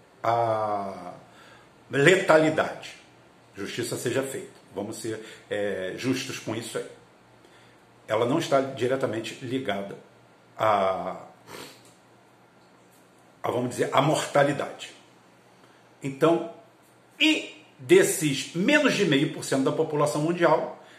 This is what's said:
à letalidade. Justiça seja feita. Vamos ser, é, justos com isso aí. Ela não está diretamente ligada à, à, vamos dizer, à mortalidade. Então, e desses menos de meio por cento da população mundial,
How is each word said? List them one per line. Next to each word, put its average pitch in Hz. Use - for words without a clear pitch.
à 107
letalidade. 156
Justiça 110
seja 131
feita. -
Vamos 101
ser, 110
é, 95
justos 120
com 110
isso 117
aí. -
Ela 110
não 143
está 139
diretamente 123
ligada 107
à, 95
à, -
vamos 123
dizer, -
à 135
mortalidade. -
Então, 160
e -
desses 147
menos 262
de 202
meio 147
por -
cento 135
da 143
população 151
mundial, 170